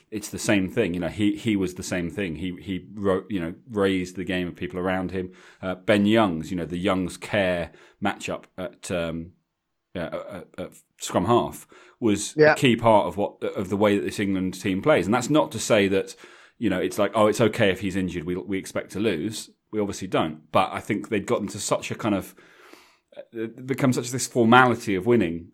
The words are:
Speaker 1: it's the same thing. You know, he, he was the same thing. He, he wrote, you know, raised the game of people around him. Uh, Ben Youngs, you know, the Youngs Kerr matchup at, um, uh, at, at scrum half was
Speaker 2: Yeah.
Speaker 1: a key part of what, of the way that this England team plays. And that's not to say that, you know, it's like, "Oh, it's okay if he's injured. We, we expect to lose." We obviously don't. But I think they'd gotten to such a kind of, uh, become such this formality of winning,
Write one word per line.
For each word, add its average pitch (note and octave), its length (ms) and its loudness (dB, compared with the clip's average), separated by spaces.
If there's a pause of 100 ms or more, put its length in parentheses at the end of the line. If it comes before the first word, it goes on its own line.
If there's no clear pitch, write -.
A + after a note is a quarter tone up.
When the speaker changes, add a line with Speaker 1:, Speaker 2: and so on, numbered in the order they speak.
(120)
Speaker 1:
it's G#2 160 -10
the F#2 120 -12
same G2 300 0
thing. F#2+ 240 0
You F2+ 60 -4
know, F2 80 -4
he, G#2 300 0
he A2 180 -2
was F#2 200 -2
the F#2+ 80 -12
same F2 260 -4
thing. E2+ 260 -6
He, F2 240 -8
he F2+ 260 -8 (100)
wrote, F#2+ 340 0
you G2+ 100 -4
know, E2+ 140 -6 (160)
raised G2 480 0
the F#2 80 -6
game F2+ 220 -2
of D#2 100 -10
people F2+ 200 -8
around F#2 340 -2
him. F2+ 200 -6 (300)
Uh, F#2 140 -6
Ben G2+ 300 2
Youngs, F#2 460 2
you F#2 60 -4
know, E2 80 -4
the E2 120 -6
Youngs F#2 380 0
Kerr F2+ 560 -2 (320)
matchup F#2+ 400 -6 (140)
at, - 340 -10
um, E2+ 400 -4 (640)
uh, F#2 40 -6
at, E2+ 480 -10 (100)
at E2+ 140 -10 (280)
scrum F#2+ 260 -2
half G#2 400 0 (360)
was G#2 340 0
Speaker 2:
Yeah. D3+ 180 8
Speaker 1:
a - 20 4
key B2+ 200 4
part A2 320 6
of F2 80 -6
what, - 260 -4
of G2+ 280 -4
the G2+ 80 0
way G#2 200 6
that G2 60 0
this F#2+ 160 -4
England F#2 400 0
team G2 220 -2
plays. C3 240 4
And G2 80 2
that's B2+ 160 0
not D3 240 2
to A2 60 -6
say G#2 280 4
that, F#2+ 260 0 (440)
you A2+ 120 0
know, F#2 100 -2
it's F2+ 200 -4
like, G2+ 160 2
"Oh, G#2+ 120 6
it's G#2 140 2
okay G#2+ 300 4
if F2+ 80 -2
he's F#2+ 160 -4
injured. F2 300 -4
We, F2 100 -2
we F#2+ 220 -6
expect - 340 -8
to F#2 80 -8
lose." G#2 500 -2 (220)
We G#2+ 80 -4
obviously G2 280 -4
don't. F#2 440 -4
But F#2+ 200 4
I G2 100 -6
think - 280 -4
they'd G2+ 160 -2
gotten G#2 220 -2
to G2+ 120 -10
such - 300 -2
a A#2 60 -6
kind G#2 200 -2
of, F#2 200 -6 (800)
uh, A2+ 300 -10 (180)
become C3 260 0
such B2 200 -2
this C3 160 -4
formality A#2 680 6
of F#2 100 -2
winning, F#2 480 2